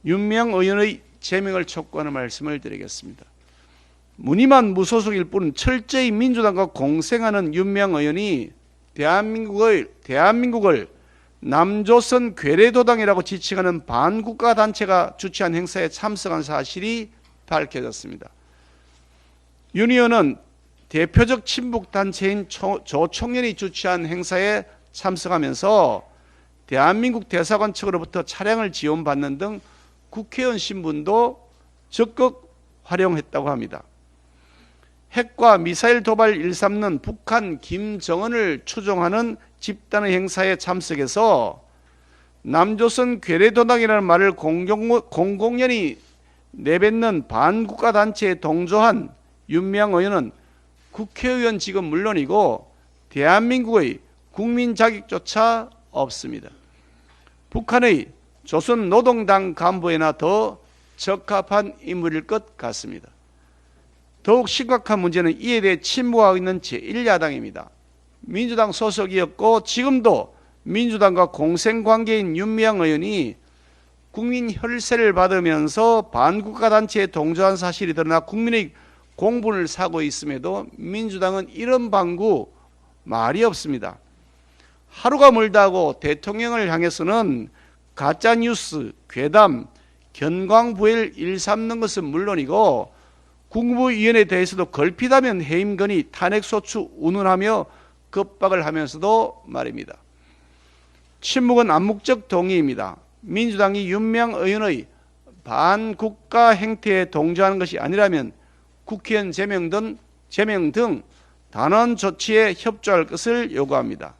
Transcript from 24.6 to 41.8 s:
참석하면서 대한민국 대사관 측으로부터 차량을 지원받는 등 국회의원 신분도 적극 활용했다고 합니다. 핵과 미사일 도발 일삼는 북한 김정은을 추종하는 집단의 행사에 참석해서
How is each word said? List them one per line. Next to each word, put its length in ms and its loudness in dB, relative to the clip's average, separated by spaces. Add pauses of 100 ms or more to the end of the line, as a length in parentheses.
참석하면서 1120 0 (600)
대한민국 640 2
대사관 440 0
측으로부터 500 -6
차량을 500 -2
지원받는 680 -2
등 220 -8 (500)
국회의원 480 -4
신분도 880 -2 (400)
적극 640 0 (300)
활용했다고 640 -2
합니다. 340 -8 (1300)
핵과 460 4
미사일 440 0
도발 340 2
일삼는 640 -2
북한 600 -4
김정은을 1040 -4
추종하는 720 -2 (220)
집단의 540 -4
행사에 440 0
참석해서 1080 0 (800)